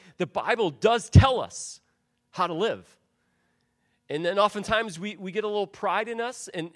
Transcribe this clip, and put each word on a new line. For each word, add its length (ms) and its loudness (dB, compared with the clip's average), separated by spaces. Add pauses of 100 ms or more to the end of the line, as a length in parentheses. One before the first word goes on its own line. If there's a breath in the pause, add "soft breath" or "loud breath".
(180 loud breath)
the 100 -2
Bible 420 -2
does 400 2
tell 300 8
us 400 -12 (520)
how 160 0
to 60 -6
live. 440 -4 (1120)
And 160 -4
then 120 0
oftentimes 640 0
we, 160 -8
we 160 -12
get 140 -4
a 20 -6
little 180 -2
pride 440 -4
in 100 -8
us, 340 -8
and, 220 -8